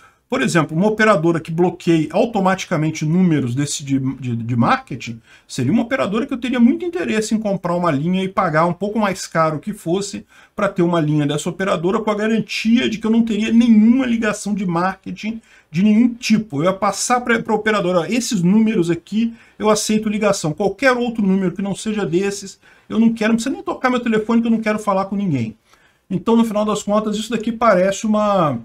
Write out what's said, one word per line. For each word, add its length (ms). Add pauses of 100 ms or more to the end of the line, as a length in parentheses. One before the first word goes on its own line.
(300)
Por 120
exemplo, 360
uma 100
operadora 520
que 100
bloqueie 640
automaticamente 920
números 500
desse 280
de, 140
de, 380
de 220
marketing, 640 (260)
seria 240
uma 120
operadora 440
que 60
eu 40
teria 220
muito 260
interesse 480
em 60
comprar 360
uma 140
linha 340
e 40
pagar 380
um 80
pouco 260
mais 260
caro 320
que 160
fosse 520 (300)
pra 120
ter 160
uma 160
linha 260
dessa 240
operadora 500
com 120
a 40
garantia 760
de 80
que 100
eu 40
não 120
teria 280
nenhuma 540
ligação 480
de 120
marketing 760 (300)
de 100
nenhum 320
tipo. 440
Eu 80
ia 80
passar 480
pra, 200
pra 140
operadora, 460
"Ó, 40
esses 380
números 480
aqui 420 (240)
eu 120
aceito 400
ligação. 440
Qualquer 380
outro 340
número 280
que 80
não 120
seja 320
desses, 540 (280)
eu 120
não 140
quero, 160
não 80
precisa 180
nem 80
tocar 260
meu 120
telefone 400
que 60
eu 40
não 100
quero 160
falar 280
com 100
ninguém." 400 (540)
Então, 260
no 100
final 200
das 180
contas, 340
isso 120
daqui 220
parece 540
uma 600